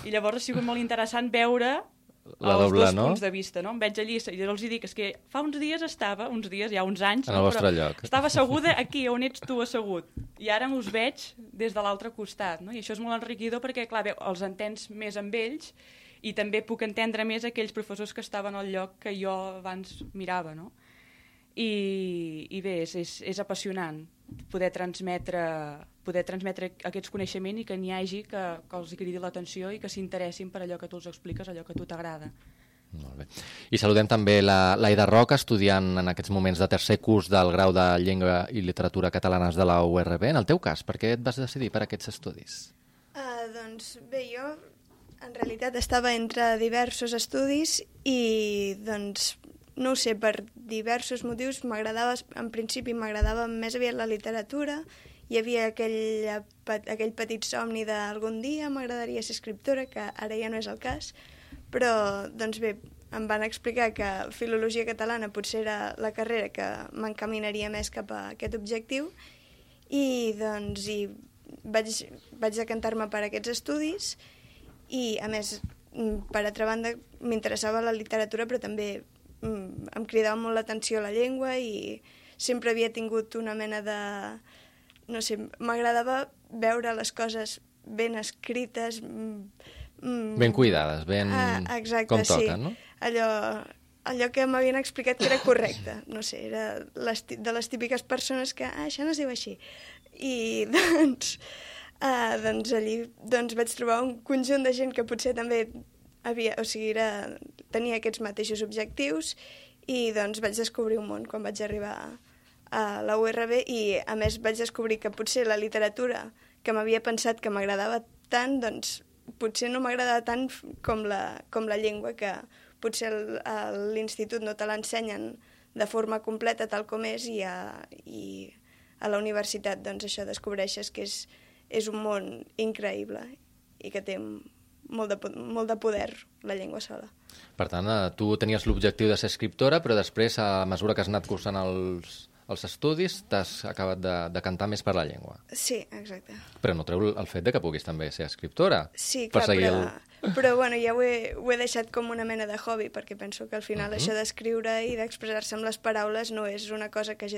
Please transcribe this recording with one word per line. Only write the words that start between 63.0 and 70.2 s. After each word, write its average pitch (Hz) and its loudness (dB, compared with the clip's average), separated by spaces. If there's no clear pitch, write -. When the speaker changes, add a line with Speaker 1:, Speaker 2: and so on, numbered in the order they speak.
Speaker 3:
em 220 -4
van 214 2
explicar 226 0
que 208 -2
filologia 226 0
catalana 220 -2
potser 214 -4
era 214 -2
la 214 -2
carrera 220 -2
que 202 -4
m'encaminaria 214 -4
més 208 -4
cap 208 -8
a 208 -6
aquest 220 -6
objectiu 226 -4
i, 254 2